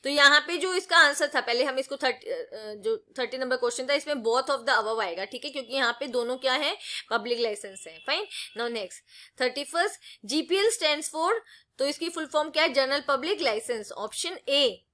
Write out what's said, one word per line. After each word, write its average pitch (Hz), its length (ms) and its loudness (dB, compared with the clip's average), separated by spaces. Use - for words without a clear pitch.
तो 254 60 -2
यहाँ 285 320 8
पे 320 160 -4
जो 359 180 -2
इसका 359 220 2
आंसर 294 380 6
था, 254 60 4
पहले 240 240 0
हम 269 140 -2
इसको 269 180 -4
थर्टी, 254 340 -2
अ, 180 40 -2
अ, 185 400 -10
जो 214 220 -2
थर्टी 254 200 -4
नंबर 254 180 -2
क्वेश्चन 247 300 0
था 285 80 2
इसमें 294 200 0
both 240 360 0
of 269 100 0
the 233 180 2
above 220 220 0
आएगा, 185 240 -4
ठीक - 200 -12
है, 294 60 -8
क्योंकि 262 240 -8
यहाँ 240 260 2
पे 285 60 -4
दोनों 247 300 -2
क्या 254 160 0
है, 302 240 0
पब्लिक 233 300 -2
लाइसेंस 208 480 -4
है। 160 180 -20
फाइन, 359 200 -2
now 233 120 -4
next, 214 260 -8
थर्टी 254 240 0
फर्स्ट, 349 360 -2
जीपीएल 330 460 2
stands 302 440 -2
for 330 180 2
तो 269 60 2
इसकी 294 220 -4
फुल 320 180 -6
फॉर्म 302 240 0
क्या 302 120 2
है? 330 100 2
जनरल 269 360 2
पब्लिक 285 320 0
लाइसेंस, 226 520 -2
ऑप्शन 330 460 -8
A। 277 220 4